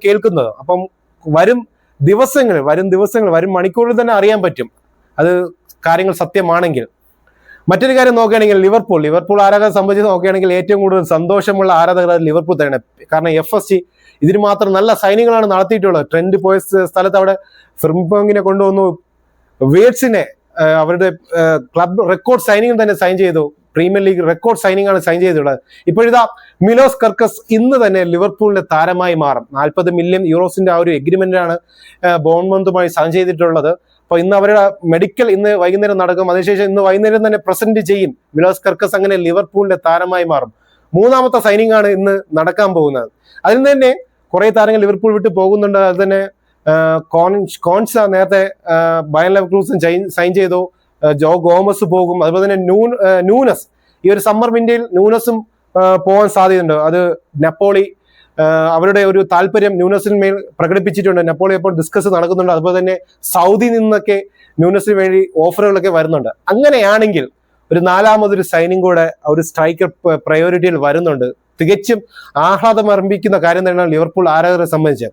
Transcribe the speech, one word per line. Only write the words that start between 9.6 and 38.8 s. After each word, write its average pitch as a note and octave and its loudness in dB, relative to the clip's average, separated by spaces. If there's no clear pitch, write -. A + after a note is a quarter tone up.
സംബന്ധിച്ച് G3+ 0
നോക്കുകയാണെങ്കിൽ F#3 0
ഏറ്റവും F#3+ 0
കൂടുതൽ F#3+ 0
സന്തോഷമുള്ള F#3+ 0
ആരാധകർ F3 2
അത് E3+ 2
ലിവർപൂൾ E3 -2
തന്നെയാണ്. C#3 -2
കാരണം D#3+ 0
എഫ് D#3+ -2
എസ് G3+ -4
സി F#3 0
ഇതിന് F#3+ 2
മാത്രം G3+ 0
നല്ല G#3 2
സൈനികളാണ് A3 2
നടത്തിയിട്ടുള്ളത്. F#3+ 0
ട്രെന്റ് F3+ 0
പോയ F#3+ 0
സ്ഥ-, F#3 -2
സ്ഥലത്ത് F#3+ -2
അവിടെ F#3+ 0
ഫ്രിംപോങ്ങിനെ G3 0
കൊണ്ടുവന്നു, G3 0
വേർഡ്സിനെ, G3+ 2
ഏഹ്, D#3 2
അവരുടെ, D#3+ 0
ഏഹ്, E3 -2
ക്ലബ് F3 0
റെക്കോർഡ് G#3+ 0
സൈനിങ് A3 0
തന്നെ G#3 0
സൈൻ F#3 -2
ചെയ്തു. D#3+ -2
പ്രീമിയർ F#3+ 0
ലീഗ് F3+ 0
റെക്കോർഡ് G#3 -2
സൈനിങ് G3 0
ആണ് F#3+ 0
സൈൻ E3+ -4
ചെയ്തിട്ടുള്ളത്. D3+ 0
ഇപ്പോഴിതാ A#3 2
മിലോസ് A#3 4
കർക്കസ് A3 -2
ഇന്ന് A#3+ 2
തന്നെ F#3+ 0
ലിവർപൂളിന്റെ F#3+ -2
താരമായി F3 -2
മാറും. C#3 -2
നാൽപത് D3+ -2
മില്യൺ F3+ -2
യൂറോസിന്റെ F3+ 0
ആ E3+ 2
ഒരു E3+ 0
എഗ്രിമെന്റ് F#3 -2
ആണ്, E3+ -2
ഏഹ്, F3 2
ബോൺമന്തുമായി F3+ 0
സൈൻ E3 -2
ചെയ്തിട്ടുള്ളത്. E3 0
അപ്പൊ - -4
ഇന്ന് F#3 0
അവരുടെ G3+ 4
മെഡിക്കൽ G3 0
ഇന്ന് G#3 2
വൈകുന്നേരം G3 0
നടക്കും. F3+ -2
അതിനുശേഷം F#3+ 0
ഇന്ന് G3+ 0
വൈകുന്നേരം G#3+ 0
തന്നെ G#3+ 0
പ്രസന്റ് G#3 -2
ചെയ്യും. F#3+ -2
മിലോസ് F3+ 0
കർക്കസ് F#3+ -2